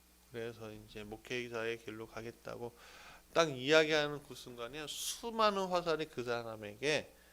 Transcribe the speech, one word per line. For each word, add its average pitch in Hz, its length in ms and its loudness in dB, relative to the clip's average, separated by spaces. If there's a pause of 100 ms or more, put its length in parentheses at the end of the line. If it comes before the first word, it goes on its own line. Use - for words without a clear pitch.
(320)
그래서 113 400 -8
이제 107 320 -12
목회자의 117 800 -4
길로 110 220 -8
가겠다고 113 680 -10 (560)
딱 156 240 4
이야기하는 147 680 6
그 127 100 -16
순간에 123 540 -10
수많은 214 800 2
화살이 165 380 2
그 123 180 -6
사람에게 113 880 0 (180)